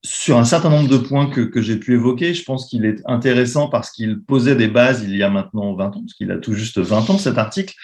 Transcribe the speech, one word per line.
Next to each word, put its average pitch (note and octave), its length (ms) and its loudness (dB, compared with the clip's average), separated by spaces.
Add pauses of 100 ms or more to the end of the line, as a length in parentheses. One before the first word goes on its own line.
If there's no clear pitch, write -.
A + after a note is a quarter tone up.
sur - 320 0
un A#2 80 6
certain E3 240 2
nombre D3+ 200 4
de C3+ 80 4
points C#3 340 0
que, B2 120 -2
que A2 200 -2
j'ai G#2+ 140 -2
pu A#2 160 -2
évoquer, B2 420 0
je E3+ 80 -8
pense B2+ 260 -8
qu'il A2 160 -4
est G#2+ 200 0
intéressant B2 640 0
parce A#2 240 -4
qu'il A2 280 -6
posait C3+ 360 2
des A2+ 100 4
bases A#2+ 380 2
il G2 120 -4
y G2+ 60 0
a G2 80 2
maintenant G2 460 -4
vingt G2 200 -4
ans, - 40 -12
parce - 140 -16
qu'il F#2+ 180 -6
a E2+ 60 -6
tout G#2+ 160 -6
juste G#2 260 -4
vingt G#2+ 280 0
ans G3 100 4
cet B2 200 0
article. F#3 340 -4 (120)